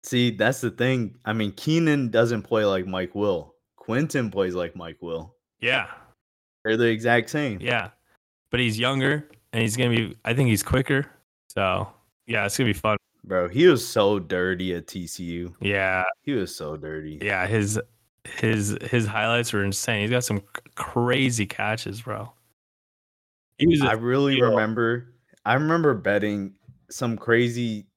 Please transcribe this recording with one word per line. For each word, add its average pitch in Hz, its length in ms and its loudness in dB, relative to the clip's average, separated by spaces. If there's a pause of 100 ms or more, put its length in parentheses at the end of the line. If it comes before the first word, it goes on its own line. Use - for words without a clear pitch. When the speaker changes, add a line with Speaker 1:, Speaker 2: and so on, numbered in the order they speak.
Speaker 1:
See, 123 260 2
that's 110 320 0
the 117 80 0
thing. 120 460 0 (100)
I 110 80 -2
mean, 104 180 -2
Keenan 151 560 0
doesn't 113 340 2
play 107 220 0
like 95 220 0
Mike 92 280 -4
Will. 98 400 -2 (220)
Quentin 127 540 -2
plays 92 240 -2
like 85 200 -4
Mike 82 280 -14
Will. 82 320 -8 (260)
Speaker 2:
Yeah. 120 280 -2 (760)
Speaker 1:
They're 110 140 2
the 120 100 6
exact 117 400 2
same. 131 320 -4
Speaker 2:
Yeah. 113 300 -4 (600)
But 123 100 0
he's 110 180 0
younger, 135 500 0 (240)
and 113 80 -2
he's 110 160 0
gonna 123 180 2
be, 113 300 -2
I 117 80 -2
think 127 160 2
he's 104 140 2
quicker. 135 440 0 (440)
So, 95 360 0 (400)
yeah, 107 200 -2
it's 101 100 -4
gonna 123 140 2
be - 20 0
fun. 107 240 0 (260)
Speaker 1:
Bro, 90 280 0
he 147 160 4
was 135 200 6
so 104 320 2
dirty 90 560 -2
at 85 140 -8
T 87 180 -10
C - 180 -12
U. 87 360 -8
Speaker 2:
Yeah. 95 440 0 (180)
Speaker 1:
He 143 100 -6
was 101 240 -4
so 78 220 -8
dirty. 76 440 -10
Speaker 2:
Yeah, 95 240 -2
his, 107 320 0 (460)
his, 107 560 -2
his 120 260 0
highlights 113 460 0
were 101 100 0
insane. 101 380 -2
He's 107 100 -2
got 123 140 0
some 104 140 -2
c-, 98 60 -8 (300)
crazy 120 720 0
catches, 107 540 -6
bro. 110 320 -10 (1300)
He 143 80 4
was 156 160 6
a 117 80 4
Speaker 1:
I - 20 4
really 131 440 2
Speaker 2:
steal. 123 140 4
Speaker 1:
remember, 113 640 0 (320)
I 107 100 2
remember 156 400 4
betting 101 600 0 (360)
some 117 280 -4
crazy 117 680 2 (100)